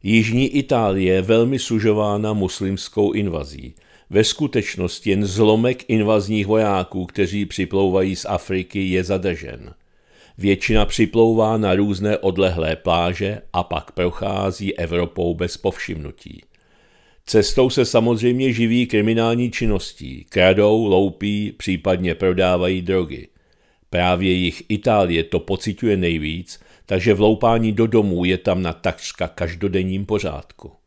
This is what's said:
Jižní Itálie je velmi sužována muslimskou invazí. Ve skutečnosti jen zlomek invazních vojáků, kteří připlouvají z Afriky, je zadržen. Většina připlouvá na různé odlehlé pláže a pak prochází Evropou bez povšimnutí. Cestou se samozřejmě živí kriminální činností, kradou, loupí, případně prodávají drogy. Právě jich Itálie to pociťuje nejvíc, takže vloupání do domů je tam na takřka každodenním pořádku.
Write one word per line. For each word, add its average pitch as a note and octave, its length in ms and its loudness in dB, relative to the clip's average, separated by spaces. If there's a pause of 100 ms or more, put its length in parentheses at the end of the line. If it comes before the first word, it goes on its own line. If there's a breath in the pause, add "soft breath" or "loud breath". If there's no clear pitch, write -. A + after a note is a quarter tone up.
Jižní A2+ 440 2
Itálie G#2 640 0
je F#2+ 80 2
velmi A#2 380 2
sužována G#2+ 760 0
muslimskou G2 760 -2
invazí. D2+ 640 -6 (340 soft breath)
Ve G2+ 140 2
skutečnosti - 880 -4
jen G2+ 160 2
zlomek A2 640 2
invazních G#2+ 600 0
vojáků, G2 580 0
kteří G2 400 -2
připlouvají F#2+ 720 0
z - 100 -10
Afriky, F#2+ 640 -4
je F#2 140 0
zadržen. F2 720 -6 (640 soft breath)
Většina G2+ 480 2
připlouvá A2+ 720 2
na G2+ 180 2
různé G2+ 420 0
odlehlé F2 580 0
pláže F2+ 680 -2 (120)
a F2+ 100 -2
pak - 280 -8
prochází G2 840 -4
Evropou F2 560 -2
bez F2 240 -6
povšimnutí. - 840 -8 (840 soft breath)
Cestou A#2+ 440 4
se B2+ 160 2
samozřejmě A#2+ 680 2
živí A#2 340 2
kriminální A2+ 640 0
činností, F2 760 -4
kradou, G#2 560 4
loupí, G2+ 720 0
případně F2+ 580 -2
prodávají F#2 680 0
drogy. F2 460 -4 (640)
Právě F2+ 420 2
jich F2+ 380 0
Itálie F#2+ 540 2
to - 160 -2
pociťuje G2+ 580 -2
nejvíc, E2+ 640 -4 (260 soft breath)
takže G2 280 0
vloupání A2 580 2
do A2+ 160 2
domů G2+ 380 2
je F#2 120 2
tam F#2 240 -2
na E2+ 120 -2
takřka - 540 -6
každodenním F#2 800 -4
pořádku. F#2 680 -8 (160)